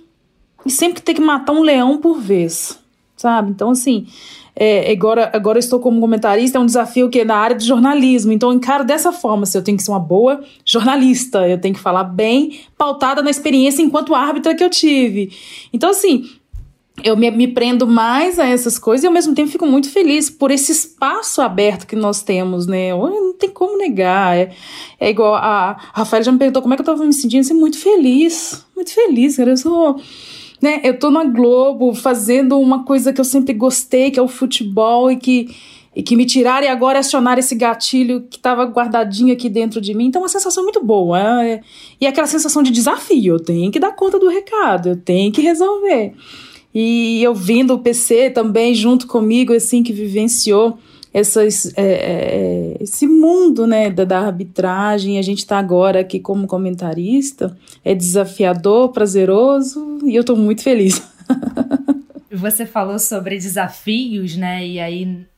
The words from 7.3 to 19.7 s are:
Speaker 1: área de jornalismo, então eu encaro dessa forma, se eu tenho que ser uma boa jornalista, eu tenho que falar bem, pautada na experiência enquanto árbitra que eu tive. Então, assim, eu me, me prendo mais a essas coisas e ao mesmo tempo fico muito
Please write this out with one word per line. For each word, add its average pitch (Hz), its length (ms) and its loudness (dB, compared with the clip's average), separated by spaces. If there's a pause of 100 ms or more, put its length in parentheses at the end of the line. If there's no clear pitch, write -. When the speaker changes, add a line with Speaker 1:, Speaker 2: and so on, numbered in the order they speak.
Speaker 1:
área 226 180 2
de 226 120 -4
jornalismo, 254 680 2
então 240 180 2
eu 247 60 2
encaro 269 280 0
dessa 311 280 0
forma, 214 320 -2
se 202 120 -4
eu 185 60 -2
tenho 202 140 0
que - 80 -6
ser 208 60 -6
uma 196 100 -2
boa 220 420 2 (220)
jornalista, 247 840 2
eu 180 140 0
tenho 190 140 -2
que - 60 -8
falar 185 240 -2
bem, 226 580 -2 (160)
pautada 277 440 0
na 294 80 0
experiência 277 520 0
enquanto 302 320 0
árbitra 294 400 0
que 339 100 0
eu 359 60 2
tive. 247 600 0 (420)
Então, 311 180 0
assim, 392 400 0 (720)
eu 220 140 2
me, 233 140 2
me 233 180 2
prendo 247 380 0
mais 247 520 0
a 294 80 2
essas 247 320 -2
coisas 254 260 0
e - 20 2
ao 349 60 2
mesmo 311 220 2
tempo 294 160 0
fico 339 140 -4
muito 277 240 2